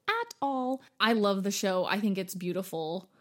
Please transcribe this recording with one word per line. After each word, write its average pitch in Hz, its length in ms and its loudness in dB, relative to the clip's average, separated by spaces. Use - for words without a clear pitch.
at 466 340 -2
all. 262 400 -2
I 226 140 6
love 202 300 4
the 202 80 0
show. 185 340 0
I 196 140 0
think 202 180 2
it's 185 160 -6
beautiful. 175 880 -6